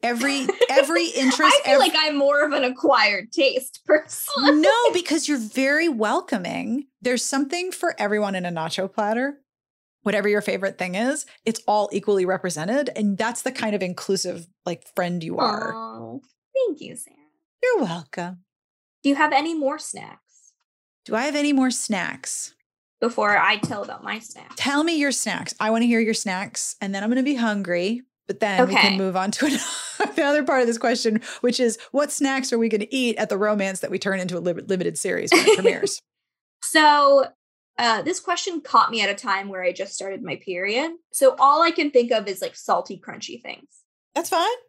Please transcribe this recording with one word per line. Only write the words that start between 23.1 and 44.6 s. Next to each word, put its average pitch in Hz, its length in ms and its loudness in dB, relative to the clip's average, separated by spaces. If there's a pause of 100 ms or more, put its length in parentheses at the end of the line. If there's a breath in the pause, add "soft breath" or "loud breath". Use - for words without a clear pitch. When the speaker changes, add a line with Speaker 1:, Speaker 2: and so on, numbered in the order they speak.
Speaker 2:
I 196 200 2
tell 208 260 -6
about - 200 -14
my 214 160 -8
snacks. - 380 -20
Speaker 1:
Tell 285 260 0
me 330 120 0
your 285 160 0
snacks. - 480 -4
I 214 100 0
wanna 226 160 2
hear 233 160 4
your 220 120 0
snacks, - 680 -6
and 196 140 -6
then 196 80 -4
I'm 214 60 -2
gonna 262 140 0
be 277 120 0
hungry. 202 680 -2 (260)
But 202 140 -8
then 202 260 2
we 196 60 -2
Speaker 2:
Okay. 208 160 4
Speaker 1:
can 190 80 0
move 190 180 -2
on 190 160 0
to - 140 -2
<laughs> - 540 -4
another, 403 160 -2
the 320 80 2
other 285 200 2
part 269 180 2
of 240 60 2
this 233 100 -2
question, 226 440 0 (200 loud breath)
which 247 180 2
is, 233 180 2 (140 loud breath)
what 285 200 0
snacks 269 420 0
are 233 40 0
we 226 120 2
gonna 208 200 0
eat 240 280 0
at 214 120 -2
the 208 80 0
romance 196 440 0
that - 100 -6
we 185 80 -4
turn 196 200 -2
into 180 180 -4
a - 20 -4
li-, 175 140 -2
limited 170 440 -4
series 180 340 -2
when - 140 4
it 427 100 6
Speaker 2:
<laughs> - 0 -
Speaker 1:
premieres? - 460 0 (600)
Speaker 2:
So, 285 640 6 (520)
uh, 226 240 2
this 349 180 -4
question 349 400 -4
caught 226 320 4
me 226 100 -4
at 202 80 2
a 202 60 -2
time 196 320 -4
where 185 160 -8
I 180 80 2
just 185 220 -8
started 196 280 -8
my 165 140 -8
period. 202 560 -4 (220)
So 262 260 4
all 294 220 6
I 339 100 4
can 311 200 -2
think 240 200 4
of 214 160 0
is, 190 140 -8
like, 170 160 -8
salty, 175 420 -2
crunchy - 420 -14
things. - 280 -16 (440)
Speaker 1:
That's 330 160 -4
fine. 349 160 2 (240)